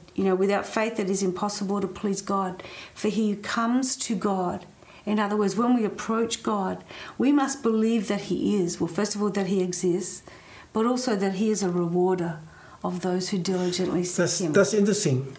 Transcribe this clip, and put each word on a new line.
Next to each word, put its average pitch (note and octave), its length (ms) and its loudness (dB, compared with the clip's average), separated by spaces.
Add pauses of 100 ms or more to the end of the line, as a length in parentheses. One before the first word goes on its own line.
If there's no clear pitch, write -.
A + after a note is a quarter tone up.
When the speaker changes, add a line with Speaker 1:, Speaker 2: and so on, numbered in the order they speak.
(140)
Speaker 1:
you G3 100 0
know, F#3+ 100 4
"Without G3 320 2
faith A3+ 340 -2
it F#3 80 -2
is F#3+ 140 0
impossible G3 580 -2
to G3 80 -2
please G3 340 -4
God. G3 400 -4 (320)
For - 140 -2
he G#3 220 2
who G3+ 60 -2
comes A#3+ 600 0
to - 180 -2
God," F#3+ 520 -2 (400)
in G#3+ 120 2
other G#3 180 0
words, G3+ 200 2
when A#3+ 180 4
we A3+ 100 2
approach A3+ 580 -2
God, F#3+ 420 -2 (340)
we C4+ 140 4
must C4+ 300 2
believe A3 460 2
that G3+ 140 -2
he G3 400 0
is, E3+ 180 -2
well, E3+ 80 0
first F3+ 260 -2
of G#3 80 -2
all, G#3 80 2
that G3 160 0
he F#3 160 2
exists, F3+ 600 -2 (500)
but A3 140 2
also B3 300 0
that G3 180 0
he G#3+ 160 0
is G3+ 120 0
a F#3 80 0
rewarder F3 680 0 (460)
of F3+ 160 -4
those F#3 300 -2
who G3+ 80 0
diligently F3+ 640 0
seek - 120 -2
Speaker 2:
That's, - 240 2
Speaker 1:
him. D#3+ 120 0
Speaker 2:
that's F#3+ 220 6
interesting, F#3+ 640 2